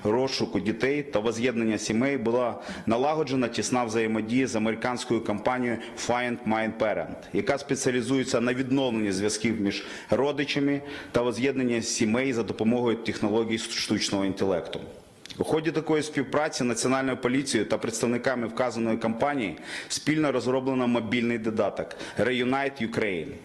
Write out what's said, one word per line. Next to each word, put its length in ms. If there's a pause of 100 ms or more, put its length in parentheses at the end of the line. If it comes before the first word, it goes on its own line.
розшуку 560
дітей 440
та 160
воз'єднання 580
сімей 400
була 440 (240)
налагоджена 600
тісна 360
взаємодія 640
з 80
американською 680
компанією 540 (300)
Find 300 (100)
My 320
Parent, 360 (180)
яка 240
спеціалізується 840
на 120
відновленні 580
зв'язків 500
між 240 (240)
родичами 720 (300)
та 100
воз'єднання 600
сімей 520
за 100
допомогою 520
технологій 600
штучного 680
інтелекту. 540 (580)
У 60
ході 280
такої 320
співпраці 600
Національною 540
поліцією 520
та 80
представниками 680
вказаної 500
компанії 600 (300)
спільно 440
розроблено 560
мобільний 500
додаток 580 (240)
Reunite 680
Ukraine 420 (140)